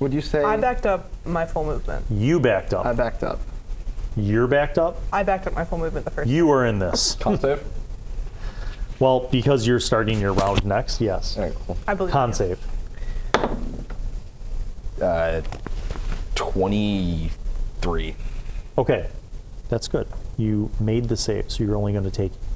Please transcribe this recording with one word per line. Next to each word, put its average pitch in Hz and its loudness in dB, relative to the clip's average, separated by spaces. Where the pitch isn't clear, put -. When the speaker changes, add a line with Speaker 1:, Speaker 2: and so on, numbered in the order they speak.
Speaker 1:
Would 139 0
you 151 0
say 147 2
Speaker 2:
I 214 4
backed 247 0
up 185 0
my 165 0
full 165 -2
movement. 127 -2
Speaker 3:
You 123 4
backed 110 4
up. 98 0
Speaker 1:
I 123 2
backed 120 0
up. - -4
Speaker 3:
You're 107 4
backed 139 2
up? 165 2
Speaker 2:
I 202 0
backed 190 0
up 175 -2
my 165 -2
full 170 -2
movement 160 -2
the - -4
first 143 0
Speaker 3:
You 160 6
Speaker 2:
time. 151 8
Speaker 3:
are 127 6
in 107 2
this. - 0
Speaker 4:
Con - 2
save? 143 2
Speaker 3:
Well, 127 4
because 127 4
you're 120 6
starting 110 2
your 98 2
round 98 4
next, 101 0
yes. 98 0
Speaker 4:
All 107 -2
right, 85 -2
cool. 90 -4
Speaker 2:
I 208 0
believe 185 0
Speaker 3:
Con 135 4
Speaker 2:
you. 110 -2
Speaker 3:
save. 90 0
Speaker 4:
Uh, 82 2
twenty-three. 95 0
Speaker 3:
Okay, 120 2
that's 117 0
good. - 0
You 107 0
made 110 2
the 113 2
save, 104 -2
so - 0
you're 104 2
only 104 0
gonna 98 0
take 95 0